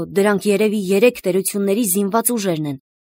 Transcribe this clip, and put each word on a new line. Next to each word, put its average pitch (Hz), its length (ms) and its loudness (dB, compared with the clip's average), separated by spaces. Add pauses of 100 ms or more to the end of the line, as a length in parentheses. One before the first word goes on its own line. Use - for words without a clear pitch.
դրանք 196 460 0
երևի 208 320 0
երեք 202 400 2
տերությունների 196 640 0
զինված 202 480 0
ուժերն 170 320 -2
են։ 139 120 -8 (380)